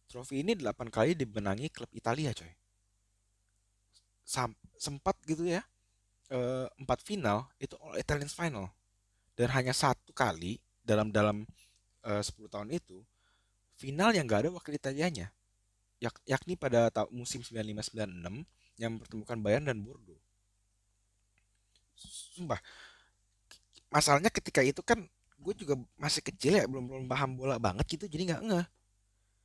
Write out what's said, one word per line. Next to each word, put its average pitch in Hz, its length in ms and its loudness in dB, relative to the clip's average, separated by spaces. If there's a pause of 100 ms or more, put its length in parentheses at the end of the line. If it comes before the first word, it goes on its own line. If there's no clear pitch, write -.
trofi 135 400 -6
ini 214 80 4
delapan 120 400 -4
kali 135 240 4
dimenangi 107 560 -2
klub - 240 -12
Italia, 135 400 0
coy. 85 160 -16 (1800)
Sam-, 120 280 -2 (200)
sempat 147 480 -2
gitu 160 240 -2
ya, 175 160 0 (640)
eh, 127 480 -2
empat - 240 0
final 127 560 0
itu - 240 -10
all - 160 -12
Italians 147 400 -2
final. 123 320 -4 (640)
Dan 120 220 2
hanya 127 180 2
satu - 400 0
kali 87 480 0 (240)
dalam, 107 240 4
dalam, 104 400 2 (560)
eh, 104 160 -2
sepuluh - 320 -8
tahun 104 220 -8
itu, 92 260 -10 (800)
final 156 320 2
yang 160 160 2
nggak 110 200 4
ada - 40 -4
wakil 156 240 -6
Italianya. 139 560 -2 (640)
Yak-, - 320 -6
yakni 170 320 -2
pada 117 320 6
ta-, 110 160 0
musim 120 320 -8
sembilan 113 320 -6
lima 107 80 -8
sembilan 107 300 -6 (100)
enam 95 240 -8 (320)
yang 113 200 -4
mempertemukan 113 440 -8
Bayern 107 240 4
dan 120 160 -2
Bordeaux. 101 400 -16 (1800)
Sumpah, - 640 -8 (1300)
masalahnya 147 400 4
ketika - 320 2
itu 139 220 2
kan 226 180 2 (360)
gue 175 160 -6
juga 143 240 -4 (200)
masih - 240 -2
kecil 170 360 4
ya, - 80 6
belum, 127 240 -6
belum 131 160 -8
paham 131 320 0
bola 131 240 0
banget 104 240 2 (120)
gitu, 208 120 -10
jadi 165 240 -2
nggak - 80 -6
ngeh. 185 240 2 (800)